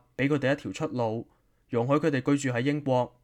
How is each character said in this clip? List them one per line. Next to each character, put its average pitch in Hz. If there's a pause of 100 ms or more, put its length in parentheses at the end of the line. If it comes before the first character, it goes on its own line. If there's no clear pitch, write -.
(140)
俾 135
佢 147
哋 131
一 143
條 98
出 -
路， 113 (440)
容 120
許 139
佢 156
哋 131
居 135
住 120
喺 117
英 143
國， 123